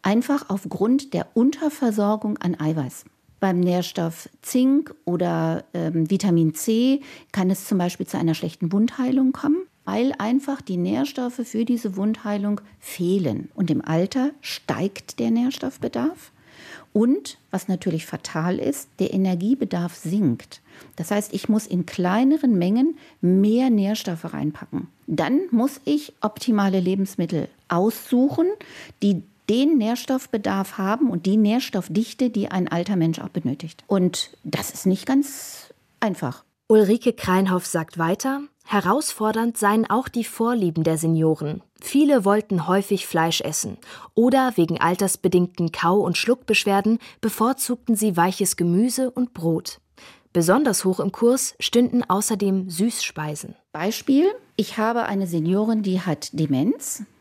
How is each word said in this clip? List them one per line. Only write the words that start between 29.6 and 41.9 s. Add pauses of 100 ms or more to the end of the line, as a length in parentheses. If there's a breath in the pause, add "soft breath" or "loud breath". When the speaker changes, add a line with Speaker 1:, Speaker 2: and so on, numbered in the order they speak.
Speaker 1:
Nährstoffbedarf
haben
und
die
Nährstoffdichte,
die
ein
alter
Mensch
auch
benötigt.
Und (140)
das
ist
nicht
ganz (240)
einfach. (240)
Speaker 2:
Ulrike
Kreinhoff
sagt
weiter, (220)
herausfordernd
seien
auch
die
Vorlieben
der
Senioren. (220)
Viele